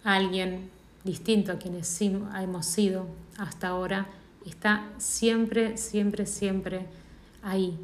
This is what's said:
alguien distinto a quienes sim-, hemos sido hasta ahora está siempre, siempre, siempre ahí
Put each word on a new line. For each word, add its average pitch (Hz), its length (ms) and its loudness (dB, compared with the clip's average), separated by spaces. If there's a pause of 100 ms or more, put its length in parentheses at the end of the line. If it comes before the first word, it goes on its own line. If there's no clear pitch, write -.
alguien 185 640 2 (320)
distinto 190 500 2
a 175 60 -4
quienes 175 300 -6
sim-, 202 480 0
hemos 185 300 -4
sido 185 400 2 (320)
hasta 180 300 -6
ahora 185 380 0 (400)
está 208 420 2 (100)
siempre, 226 800 2
siempre, 202 500 0
siempre 190 600 -2 (560)
ahí 190 400 0